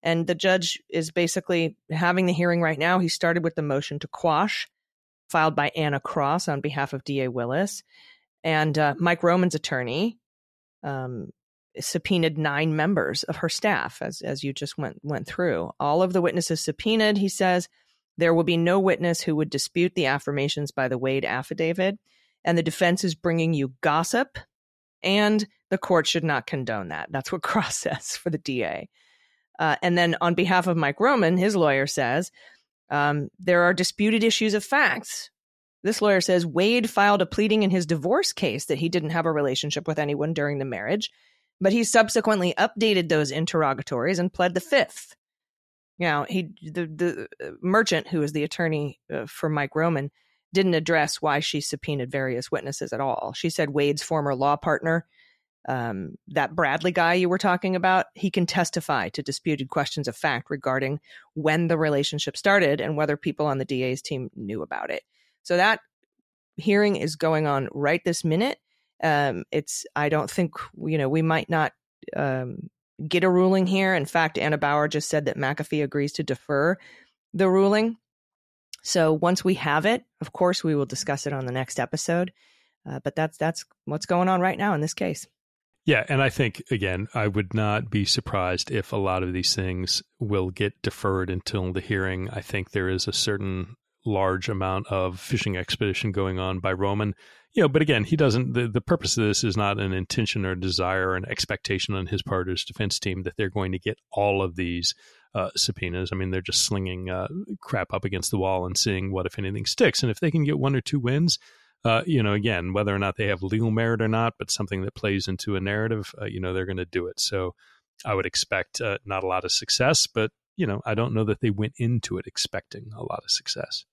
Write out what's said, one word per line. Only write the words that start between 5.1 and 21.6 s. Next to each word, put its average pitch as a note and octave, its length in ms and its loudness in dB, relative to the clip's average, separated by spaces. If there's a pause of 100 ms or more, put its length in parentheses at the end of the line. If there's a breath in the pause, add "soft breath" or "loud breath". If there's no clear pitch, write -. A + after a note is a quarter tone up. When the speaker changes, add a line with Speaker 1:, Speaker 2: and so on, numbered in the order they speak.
Speaker 1:
filed D#3 260 2
by D3 180 0
Anna D3 280 0
Cross D#3 480 -2
on C#3+ 100 -2
behalf C#3 320 -4
of C3+ 140 -8
D C#3 160 -2
A B2+ 100 -2
Willis. B2+ 500 -2 (600 soft breath)
And, D#3 360 2
uh, D3 200 2
Mike E3+ 240 2
Roman's F3 340 4
attorney, D3 600 -4 (640)
um, B2+ 500 -8 (460)
subpoenaed D#3+ 600 0
nine D#3 360 0
members D#3 500 0
of - 140 -6
her E3 120 -2
staff, - 520 -2
as, - 200 -8
as C#3 240 -6
you C#3 80 -4
just - 240 -10
went, C#3+ 260 -8
went D3 240 -6
through. A2+ 500 -2
All D3+ 240 2
of F#3 120 2
the F#3 80 4
witnesses E3 400 0
subpoenaed, G#3+ 560 2
he G3 100 2
says, F3+ 400 2 (500)
"There E3 160 4
will E3 120 4
be E3+ 100 2
no F3 240 4
witness F3 400 2
who D#3+ 160 0
would D#3 140 0
dispute F3 440 0
the D#3+ 120 0
affirmations C#3+ 680 -2
by C3 160 -2
the B2+ 100 -2
Wade C3+ 280 0
affidavit, E3+ 720 -2 (460)